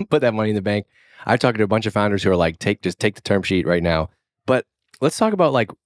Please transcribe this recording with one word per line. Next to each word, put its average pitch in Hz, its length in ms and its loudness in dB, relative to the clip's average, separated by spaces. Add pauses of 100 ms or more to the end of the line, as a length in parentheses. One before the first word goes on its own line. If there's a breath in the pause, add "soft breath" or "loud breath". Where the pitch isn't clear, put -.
<laughs> 208 100 -10
put 151 100 2
that 120 140 2
money 107 160 -2
in 107 60 -2
the 98 60 -4
bank. 101 240 -2 (400 loud breath)
I 113 100 2
talked 123 220 0
to 107 60 2
a 101 40 0
bunch 110 180 0
of 104 60 -2
founders 104 300 0
who 101 80 2
are 92 60 4
like, 82 240 0
"Take, 104 220 -2
just 87 180 -6
take 104 160 -2
the - 40 -20
term 98 220 0
sheet 92 240 0
right 87 160 2
now." 82 260 0 (380)
But 127 200 0 (340)
let's 151 180 0
talk 220 140 2
about, 175 200 2
like, 117 180 0 (160)